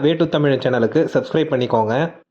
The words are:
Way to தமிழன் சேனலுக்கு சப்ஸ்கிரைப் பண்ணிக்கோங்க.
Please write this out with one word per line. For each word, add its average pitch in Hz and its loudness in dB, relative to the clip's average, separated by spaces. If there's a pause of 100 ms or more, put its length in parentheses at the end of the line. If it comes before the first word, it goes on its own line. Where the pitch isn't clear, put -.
Way 160 4
to 160 0
தமிழன் 143 2
சேனலுக்கு 127 2 (100)
சப்ஸ்கிரைப் 151 0
பண்ணிக்கோங்க. 117 0 (380)